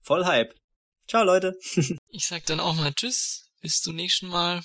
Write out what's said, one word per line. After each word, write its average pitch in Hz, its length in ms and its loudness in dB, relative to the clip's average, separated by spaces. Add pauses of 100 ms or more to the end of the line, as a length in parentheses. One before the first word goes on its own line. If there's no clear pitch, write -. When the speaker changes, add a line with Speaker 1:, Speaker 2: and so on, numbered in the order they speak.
Speaker 1:
Voll 170 240 2
Hype. 131 280 2 (560)
Ciao, 226 160 4
Leute. 185 280 4 (220)
<laughs> 165 220 2 (140)
Speaker 2:
Ich - 140 -6
sag 165 200 -6
dann 160 160 -2
auch 170 140 0
mal 147 180 0
Tschüss, - 560 -4 (120)
bis - 200 0
zum 165 160 -6
nächsten 180 320 -2
Mal. 175 360 0